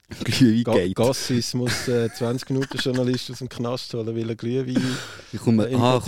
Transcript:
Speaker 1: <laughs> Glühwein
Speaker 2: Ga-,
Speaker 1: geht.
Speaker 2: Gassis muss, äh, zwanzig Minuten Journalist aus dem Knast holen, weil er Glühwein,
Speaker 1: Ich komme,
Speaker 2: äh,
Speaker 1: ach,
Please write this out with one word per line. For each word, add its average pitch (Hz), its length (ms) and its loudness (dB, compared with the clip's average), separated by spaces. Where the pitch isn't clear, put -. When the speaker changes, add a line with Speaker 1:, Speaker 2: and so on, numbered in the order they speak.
Speaker 1:
<laughs> - 140 -12
Glühwein 117 400 6
Speaker 2:
Ga-, 113 100 2
Speaker 1:
geht. 95 220 2
Speaker 2:
Gassis 120 600 0
muss, 123 320 -2
äh, 117 260 0
zwanzig 123 380 -4
Minuten 135 260 -2
Journalist 127 540 0
aus 120 80 -14
dem 123 100 -10
Knast 120 460 -6
holen, 113 200 -4
weil 113 140 -4
er 117 60 -4
Glühwein, 127 460 -2
Speaker 1:
Ich 110 80 -6
komme, 110 260 4
Speaker 2:
äh, 131 80 -2
Speaker 1:
ach, 123 200 4